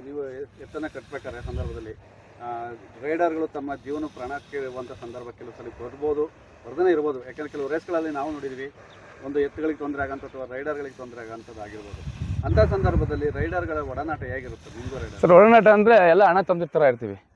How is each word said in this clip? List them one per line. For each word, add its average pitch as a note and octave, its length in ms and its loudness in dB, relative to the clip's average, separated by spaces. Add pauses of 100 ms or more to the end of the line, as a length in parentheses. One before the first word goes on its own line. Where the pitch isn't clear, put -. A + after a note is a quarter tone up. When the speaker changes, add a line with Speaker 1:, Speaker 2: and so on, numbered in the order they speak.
Speaker 1:
ನೀವು C#3+ 240 -10
ಎ-, C3+ 320 -16
ಎತ್ತನ್ನ D3+ 320 -10
ಕಟ್ಬೇಕಾದ್ರೆ C3 460 -12
ಸಂದರ್ಭದಲ್ಲಿ, A#2 520 -8 (500)
ಆ, A#2+ 280 -10 (320)
ರೈಡರ್ಗಳು D#3+ 440 -2
ತಮ್ಮ C#3+ 280 -8
ಜೀವನ C#3+ 300 -8 (100)
ಪ್ರಾಣಕ್ಕೆ C#3 420 -10
ಇರುವಂಥ B2+ 360 -8
ಸಂದರ್ಭ A#2+ 340 -14 (120)
ಕೆಲವು A2+ 200 -16
ಸಲ A#2 280 -14
ಬರ್ಬೋದು, D3 380 -2 (420)
ಬರ್ದೇನೆ D#3+ 240 2
ಇರ್ಬೋದು. D3+ 280 0
ಯಾಕಂದ್ರೆ C3 300 -12
ಕೆಲವು C#3 200 -6
ರೇಸ್ಗಳಲ್ಲಿ D#3+ 420 -4
ನಾವು D3 220 -6
ನೋಡಿದ್ವಿ, C3+ 380 -10 (560)
ಒಂದು C#3+ 140 -2
ಎತ್ತುಗಳಿಗೆ D3+ 380 -2
ತೊಂದರೆ C#3+ 240 -6
ಆಗಂತ C#3 220 -8
ಅಥವಾ C3 320 -12
ರೈಡರ್ಗಳಿಗೆ C#3+ 400 -8
ತೊಂದರೆ A#2+ 240 -16
ಆಗಂಥದ್ದು A2+ 420 -14
ಆಗಿರ್ಬೋದು. G#2 680 -12 (180)
ಅಂಥ - 240 4
ಸಂದರ್ಭದಲ್ಲಿ D3+ 600 0
ರೈಡರ್ಗಳ D#3+ 480 -4
ಒಡನಾಟ C#3+ 440 -8
ಹೇಗಿರುತ್ತೆ B2+ 580 -12
ನಿಮ್ಗೂ - 160 -10
ರೈಡರ್? - 240 -12
Speaker 2:
ಸರ್, E3+ 120 8
ಒಡನಾಟ G#3+ 360 10
ಅಂದ್ರೆ G#3 420 8
ಎಲ್ಲ F#3+ 140 8
ಅಣ್ಣ F3+ 160 6
ತಮ್ಮದಿರ F3 320 0
ಥರ D#3 100 4
ಇರ್ತೀವಿ. A#2 400 2 (140)